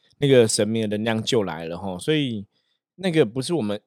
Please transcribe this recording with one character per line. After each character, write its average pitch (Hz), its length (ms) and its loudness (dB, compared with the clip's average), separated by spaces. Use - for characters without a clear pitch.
那 143 80 0
个 123 220 8
神 - 180 0
明 113 160 0
的 104 140 -2
能 107 80 -4
量 113 180 0
就 107 220 0
来 82 220 -8
了， 85 120 -8
吼， 92 180 -8
所 113 160 -4
以 123 320 -2
那 185 120 -6
个 160 160 4
不 117 160 -2
是 131 140 -4
我 147 80 -2
们 104 240 -4